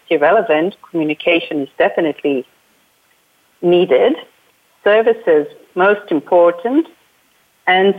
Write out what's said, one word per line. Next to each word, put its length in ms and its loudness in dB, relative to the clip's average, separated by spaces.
still 120 -2
relevant, 580 0
communication 720 -4
is 160 -8
definitely 680 -2
needed, 540 2
services 600 0
most 360 0
important, 760 0
and 320 2